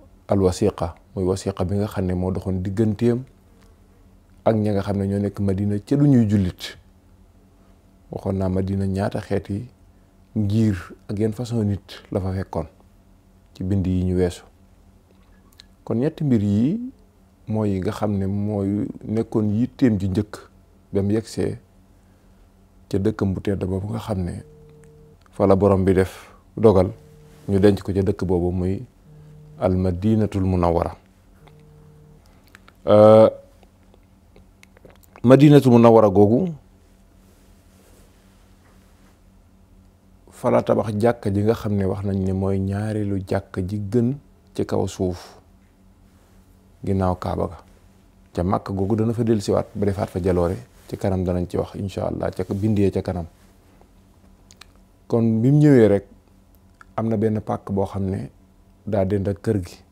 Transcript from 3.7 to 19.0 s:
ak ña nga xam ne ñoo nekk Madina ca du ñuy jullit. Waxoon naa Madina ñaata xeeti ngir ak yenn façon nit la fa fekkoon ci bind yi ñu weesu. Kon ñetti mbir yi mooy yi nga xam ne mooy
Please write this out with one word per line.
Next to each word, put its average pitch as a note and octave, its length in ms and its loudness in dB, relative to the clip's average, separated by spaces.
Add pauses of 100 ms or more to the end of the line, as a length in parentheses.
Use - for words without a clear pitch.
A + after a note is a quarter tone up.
ak A2+ 100 2
ña G#2+ 180 0
nga G2 80 -2
xam G2 160 -4
ne G2 100 -2
ñoo G2 120 -2
nekk G2+ 200 -4
Madina G2+ 400 -2
ca - 160 -4
du C#3+ 120 2
ñuy B2 220 6
jullit. G2+ 480 -2 (1300)
Waxoon - 260 -6
naa F#2+ 120 -2
Madina G2 380 -2
ñaata G2 340 -4
xeeti G2+ 460 -6 (680)
ngir G#2+ 400 0 (340)
ak G#2 100 -6
yenn A2 140 -2
façon A#2 300 -4
nit - 480 -6
la G2+ 100 -2
fa F#2 120 -6
fekkoon F#2 320 -6 (880)
ci - 100 -12
bind F#2+ 240 -2
yi F#2 180 0
ñu F#2 120 -2
weesu. F2+ 260 -2 (1400)
Kon A2+ 160 -4
ñetti D#3+ 240 -4
mbir B2 200 2
yi A2 360 0 (680)
mooy G#2+ 260 -2
yi F#2+ 60 -2
nga F#2 120 -4
xam G#2 260 -4
ne F#2+ 100 -4
mooy G2+ 600 -4 (180)